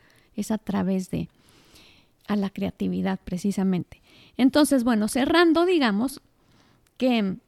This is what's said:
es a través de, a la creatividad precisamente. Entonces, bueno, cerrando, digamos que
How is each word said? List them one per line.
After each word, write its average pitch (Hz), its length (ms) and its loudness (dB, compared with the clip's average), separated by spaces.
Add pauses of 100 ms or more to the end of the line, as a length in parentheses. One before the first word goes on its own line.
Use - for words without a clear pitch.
(360)
es 208 160 -6
a 214 60 -2
través 190 520 -4
de, 170 180 -6 (1000)
a 208 80 -2
la 196 140 -4
creatividad 190 720 -6
precisamente. 190 760 -4 (360)
Entonces, 269 480 4
bueno, 220 240 0
cerrando, 330 580 2
digamos 269 540 0 (760)
que 226 400 0 (120)